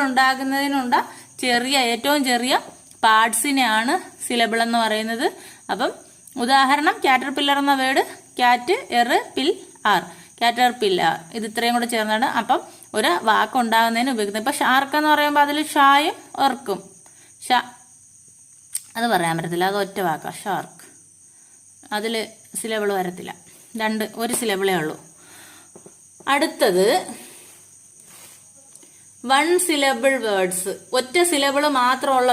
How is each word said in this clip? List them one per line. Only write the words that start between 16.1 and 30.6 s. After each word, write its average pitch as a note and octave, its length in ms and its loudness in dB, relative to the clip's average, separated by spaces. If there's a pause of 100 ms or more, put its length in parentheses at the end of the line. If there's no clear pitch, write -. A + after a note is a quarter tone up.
എർക്കും, B3 360 -2 (680)
ഷ, - 60 -4 (1400)
അത് A#3 160 -2
പറയാൻ F3 240 0
പറ്റത്തില്ല, E3 360 -2
അത് G3+ 100 -4
ഒറ്റ F#3+ 180 -6
വാക്കാ, D#3+ 300 -4 (120)
ഷാർക്ക്. E3+ 420 -8 (1120)
അതിൽ A3 180 -4 (460)
സിലബിൾ A3 380 -2
വരത്തില്ല, F3+ 360 -6 (480)
രണ്ട്, G#3+ 220 -2 (180)
ഒരു A#3 180 -4
സിലബിളേ G3 400 0
ഉള്ളൂ. D#3 160 -4 (1300)
അടുത്തത് C4+ 580 2 (2500)
വൺ C4+ 220 2 (200)
സിലബിൾ C4+ 480 2 (120)
വേർഡ്സ്, F#3+ 460 -2 (200)